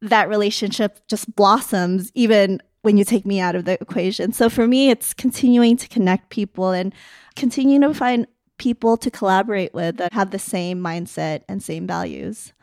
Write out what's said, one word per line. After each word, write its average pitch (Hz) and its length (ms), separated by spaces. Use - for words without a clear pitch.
that 214 260
relationship 208 800
just - 260
blossoms 196 800
even 214 480
when 208 160
you 202 80
take 202 200
me 196 140
out 180 160
of 180 80
the 185 180
equation. 190 520
So 233 160
for 233 180
me, 262 220
it's - 240
continuing 240 640
to - 100
connect 185 420
people 185 420
and 185 220
continuing 277 440
to 294 120
find 247 340
people 226 400
to 240 120
collaborate 196 640
with 170 220
that 180 160
have 196 200
the 196 80
same 180 440
mindset 165 640
and 190 160
same 170 240
values. - 640